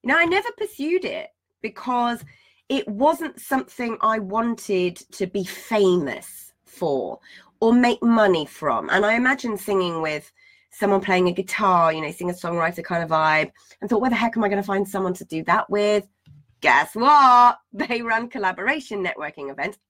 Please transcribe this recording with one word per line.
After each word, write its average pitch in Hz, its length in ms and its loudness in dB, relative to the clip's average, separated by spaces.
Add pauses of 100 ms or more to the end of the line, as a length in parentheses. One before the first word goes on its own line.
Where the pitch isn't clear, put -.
You 233 60 -6
know, 302 100 2
I 339 60 4
never 381 240 0 (100)
pursued 359 460 -4
it - 240 -8 (340)
because 240 600 -4 (460)
it 269 160 -2
wasn't 294 540 0
something 254 600 -4
I 220 200 0
wanted 196 760 -2
to - 300 -8
be 190 180 -4
famous 180 1080 -2 (120)
for 135 540 -4 (400)
or 226 140 4
make 240 280 4
money 208 460 4
from. 120 440 -4
And 196 140 2
I 214 100 2
imagine 247 440 -2
singing 180 420 -2
with 156 320 -6 (380)
someone 202 300 0
playing 185 260 2
a 175 60 2
guitar, 180 600 2
you 160 80 -4
know, 156 120 -6
singer-songwriter 175 720 -4
kind 170 180 -4
of 160 80 -8
vibe, 156 400 2 (300)
and 202 100 -8
thought, 220 100 2
"Where 254 80 0
the 233 80 0
heck 226 200 -2
am 226 80 0
I 202 40 0
gonna 202 140 0
find 196 260 -2
someone 190 260 -2
to - 100 -12
do 160 200 -8
that 175 240 0
with?" 208 380 0 (540)
Guess 143 340 2
what? 247 640 6 (140)
They 233 300 -4
run 233 260 -4
collaboration 202 760 -4
networking 151 460 -8
events 151 280 -8 (120)